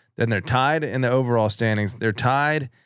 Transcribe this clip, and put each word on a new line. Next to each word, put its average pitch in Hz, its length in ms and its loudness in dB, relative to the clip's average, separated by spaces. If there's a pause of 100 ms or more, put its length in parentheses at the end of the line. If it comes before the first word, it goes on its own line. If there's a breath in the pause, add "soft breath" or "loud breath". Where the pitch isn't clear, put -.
(160 soft breath)
then 113 140 0
they're 101 120 0
tied 139 420 0
in 127 180 -4
the 123 80 0
overall 120 400 2
standings. 104 460 -2
They're 113 160 -2
tied 139 580 0 (160)